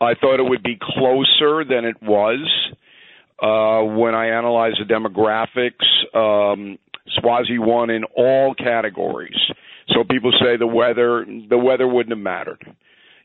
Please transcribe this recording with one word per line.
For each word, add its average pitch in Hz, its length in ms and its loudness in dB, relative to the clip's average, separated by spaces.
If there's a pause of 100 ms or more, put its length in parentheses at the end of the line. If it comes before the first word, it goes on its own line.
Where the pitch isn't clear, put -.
I 117 140 2
thought 131 260 2
it 127 80 0
would 120 160 -2
be 120 160 -6
closer 135 840 0
than 127 200 -2
it 113 180 -6
was. 110 420 0 (960)
Uh, 110 440 2 (120)
when 117 200 2
I 113 140 0
analyzed 117 500 0
the 107 120 -2
demographics, 110 960 -2 (280)
um, 104 640 0 (400)
Swazi 120 400 0
won 117 300 2
in 113 160 -2
all 135 500 2
categories. 104 840 -4 (500)
So 117 160 2
people 123 360 0
say 123 160 2
the 117 100 0
weather, 120 580 2 (240)
the 120 100 2
weather 127 280 2
wouldn't 120 300 0
have 104 60 -12
mattered. - 520 -10 (500)